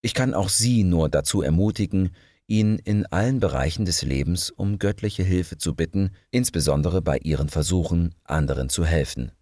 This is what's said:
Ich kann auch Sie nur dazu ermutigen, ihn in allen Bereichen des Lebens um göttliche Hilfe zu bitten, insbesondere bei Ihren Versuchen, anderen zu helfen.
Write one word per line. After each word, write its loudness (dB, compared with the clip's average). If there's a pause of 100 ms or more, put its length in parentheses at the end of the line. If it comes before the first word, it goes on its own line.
Ich -4
kann 0
auch 0
Sie 2
nur 4
dazu 0
ermutigen, 0 (300)
ihn 2
in -2
allen 0
Bereichen 0
des -2
Lebens -2
um -2
göttliche -2
Hilfe 0
zu -4
bitten, 0 (180)
insbesondere 0
bei 0
Ihren -2
Versuchen, 0 (100)
anderen -2
zu 0
helfen. 0 (100)